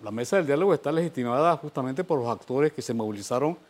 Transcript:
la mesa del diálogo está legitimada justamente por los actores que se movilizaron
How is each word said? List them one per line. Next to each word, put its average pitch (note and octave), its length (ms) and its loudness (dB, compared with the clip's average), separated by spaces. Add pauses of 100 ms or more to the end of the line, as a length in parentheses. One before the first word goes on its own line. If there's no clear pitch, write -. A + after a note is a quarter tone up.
la G#2+ 80 -10
mesa A#2+ 260 -2
del F3 100 2
diálogo D#3+ 280 4
está C#3+ 160 0
legitimada D#3 640 2
justamente C#3 460 -4
por E3 160 0
los A#2+ 100 -2
actores C3+ 440 0
que B2+ 100 -10
se C3 100 -6
movilizaron A2+ 640 -2 (140)